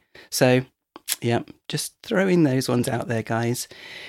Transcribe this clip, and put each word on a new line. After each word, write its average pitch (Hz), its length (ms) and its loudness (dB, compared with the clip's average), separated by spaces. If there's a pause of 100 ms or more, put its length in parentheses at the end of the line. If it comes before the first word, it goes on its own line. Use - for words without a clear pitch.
(300)
So, 127 340 4 (580)
yeah, 117 180 0 (280)
just - 340 -6
throwing 185 420 2
those 131 240 0
ones 123 200 0
out 117 200 -4
there, 113 140 -2
guys. 117 460 -4 (400)